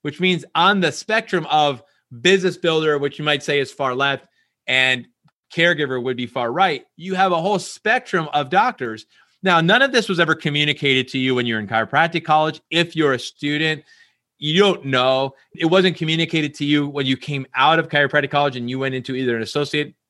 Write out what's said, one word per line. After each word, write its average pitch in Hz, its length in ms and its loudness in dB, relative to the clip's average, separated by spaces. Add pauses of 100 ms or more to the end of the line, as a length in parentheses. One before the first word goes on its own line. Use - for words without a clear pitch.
which 147 180 -8
means 180 240 2 (120)
on 190 260 4
the 156 100 2
spectrum 214 580 -2
of 147 340 2 (380)
business 180 360 2
builder, 156 400 0
which 143 200 -4
you 151 60 -10
might 147 200 0
say 143 160 -2
is 131 120 -4
far 127 240 -4
left, 139 300 -2 (400)
and 127 420 0 (460)
caregiver 151 480 0
would 127 160 -4
be 123 100 -6
far 120 240 -4
right, 165 340 0 (120)
you 185 180 -8
have 185 160 2
a 165 100 0
whole 190 180 0
spectrum 214 760 -2
of 143 160 -2
doctors. 180 560 -2 (380)
Now, 175 180 4
none 202 200 4
of 269 120 4
this 226 160 0
was 175 100 -2
ever 160 160 4
communicated 147 760 0
to 135 80 -6
you 131 180 0
when 123 100 0
you're 113 140 -2
in 104 80 -8
chiropractic 151 580 0
college. 156 340 2 (100)
If 165 260 -2
you're 147 180 2
a 120 60 -2
student, 147 640 -4 (560)
you 151 200 0
don't 190 260 2
know. 131 500 0 (180)
It 160 140 -2
wasn't 185 280 4
communicated 160 600 -2
to 147 100 -4
you 147 220 2
when 139 180 -4
you 131 100 0
came 135 300 -8 (100)
out 156 240 4
of 165 80 -4
chiropractic 143 420 0
college 143 280 0
and 120 120 -6
you 131 80 -6
went 135 180 -4
into 127 200 -6
either 123 220 -2
an 113 40 -4
associate 147 540 -4 (140)